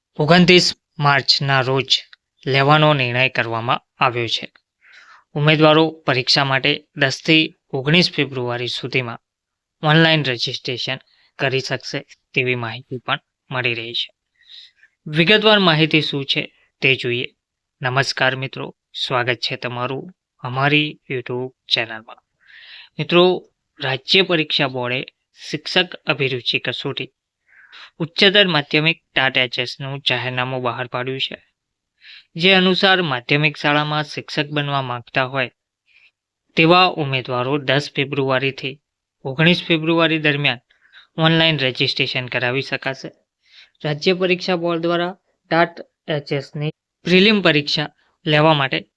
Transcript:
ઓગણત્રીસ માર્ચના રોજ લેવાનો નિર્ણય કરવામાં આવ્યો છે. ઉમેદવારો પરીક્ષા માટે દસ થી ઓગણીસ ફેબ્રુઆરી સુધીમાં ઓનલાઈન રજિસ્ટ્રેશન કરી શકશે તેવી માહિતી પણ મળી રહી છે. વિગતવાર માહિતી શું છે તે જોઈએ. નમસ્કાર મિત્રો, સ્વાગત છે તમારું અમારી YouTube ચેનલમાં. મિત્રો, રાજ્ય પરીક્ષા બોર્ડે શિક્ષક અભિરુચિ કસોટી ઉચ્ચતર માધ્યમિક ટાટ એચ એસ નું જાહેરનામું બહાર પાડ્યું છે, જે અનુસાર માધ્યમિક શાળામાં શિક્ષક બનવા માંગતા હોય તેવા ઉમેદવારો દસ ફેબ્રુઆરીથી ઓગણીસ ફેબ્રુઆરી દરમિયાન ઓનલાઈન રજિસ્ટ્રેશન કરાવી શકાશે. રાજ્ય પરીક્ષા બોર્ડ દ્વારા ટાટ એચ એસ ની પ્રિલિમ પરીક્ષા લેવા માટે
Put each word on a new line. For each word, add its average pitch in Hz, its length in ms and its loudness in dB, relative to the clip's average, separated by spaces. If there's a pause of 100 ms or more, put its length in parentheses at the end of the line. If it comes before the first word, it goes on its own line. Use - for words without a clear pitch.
(180)
ઓગણત્રીસ 175 560 6 (240)
માર્ચના 139 640 2
રોજ 131 420 -2 (440)
લેવાનો 147 480 4
નિર્ણય 127 340 0
કરવામાં 117 760 -4
આવ્યો 120 220 -4
છે. - 220 -6 (840)
ઉમેદવારો 156 560 6
પરીક્ષા 139 540 0
માટે 139 400 0 (120)
દસ 139 300 0
થી 160 280 4 (180)
ઓગણીસ 151 400 2
ફેબ્રુઆરી 123 540 -4
સુધીમાં 120 520 -6 (640)
ઓનલાઈન 160 420 4
રજિસ્ટ્રેશન 127 720 -6 (420)
કરી 131 220 -2
શકશે 139 400 -8 (340)
તેવી 127 200 0
માહિતી 120 440 -8
પણ 139 200 -4 (320)
મળી 127 240 -4
રહી 117 180 -10
છે. - 220 -8 (920)
વિગતવાર 208 520 4
માહિતી 160 420 4
શું 139 240 -4
છે - 280 -4 (300)
તે 131 140 2
જોઈએ. 123 380 -6 (480)
નમસ્કાર 131 540 0
મિત્રો, 135 380 -10 (200)
સ્વાગત 123 400 -2
છે - 220 -8
તમારું 127 560 -8 (260)
અમારી 147 600 0 (120)
YouTube 127 400 -8 (180)
ચેનલમાં. 113 480 -6 (840)
મિત્રો, 175 440 2 (380)
રાજ્ય 139 420 0
પરીક્ષા 160 460 0
બોર્ડે 127 380 -6 (440)
શિક્ષક 180 440 -2
અભિરુચિ 135 640 -4
કસોટી 131 520 -8 (880)
ઉચ્ચતર 190 480 2
માધ્યમિક 156 560 0 (120)
ટાટ 131 220 2
એચ 127 220 0
એસ 123 220 -6
નું 139 200 -10
જાહેરનામું 127 600 -4
બહાર 123 240 -4
પાડ્યું 131 340 -6
છે, - 180 -8 (1000)
જે 185 180 4
અનુસાર 185 480 4
માધ્યમિક 147 540 -2
શાળામાં 151 480 0
શિક્ષક - 420 -8
બનવા 143 360 -4
માંગતા 123 420 -4
હોય 127 260 -4 (1040)
તેવા 175 280 6
ઉમેદવારો 135 760 -2
દસ 135 380 0
ફેબ્રુઆરીથી 135 840 -2 (440)
ઓગણીસ 160 400 2
ફેબ્રુઆરી 160 540 0
દરમિયાન 143 400 0 (580)
ઓનલાઈન 160 420 2
રજિસ્ટ્રેશન 131 680 -2
કરાવી 123 360 -2
શકાશે. 135 480 -8 (760)
રાજ્ય 151 300 0
પરીક્ષા 180 420 -2
બોર્ડ 170 260 -2
દ્વારા 175 340 -2 (340)
ટાટ 170 240 0 (340)
એચ 151 240 -6
એસ 139 240 -6
ની 151 140 -6 (340)
પ્રિલિમ 190 380 4
પરીક્ષા 147 460 0 (380)
લેવા 151 280 4
માટે 143 300 -2 (120)